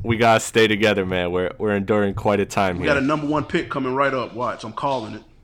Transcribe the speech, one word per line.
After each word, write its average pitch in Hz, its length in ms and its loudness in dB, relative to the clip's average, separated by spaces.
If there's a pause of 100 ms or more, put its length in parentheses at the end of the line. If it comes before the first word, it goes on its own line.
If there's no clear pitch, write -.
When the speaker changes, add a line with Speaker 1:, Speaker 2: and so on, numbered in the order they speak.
Speaker 1:
we 113 140 -2
gotta 113 240 4
stay 113 280 4
together, 101 380 2
man. 90 260 -2
We're, 90 260 0
we're 104 180 0
enduring 101 380 2
quite 104 260 2
a 98 40 0
time 95 340 0
Speaker 2:
We - 80 -2
Speaker 1:
here. 147 80 2
Speaker 2:
got 139 80 0
a 131 40 0
number 151 200 -2
one 147 180 0
pick 151 260 -4
coming 131 240 -4
right 139 180 2
up. 110 220 -6
Watch, 110 300 -6
I'm 107 80 -10
calling 123 420 -6
it. 107 80 -14 (220)